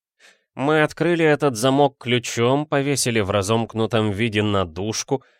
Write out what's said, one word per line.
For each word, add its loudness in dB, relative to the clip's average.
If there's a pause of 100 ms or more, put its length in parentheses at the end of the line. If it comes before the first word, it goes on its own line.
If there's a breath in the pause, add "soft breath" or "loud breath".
(560 soft breath)
"Мы 0
открыли 0
этот 2
замок 2
ключом, 0
повесили 0
в 0
разомкнутом 0
виде -2
на 0
дужку, -6 (160 soft breath)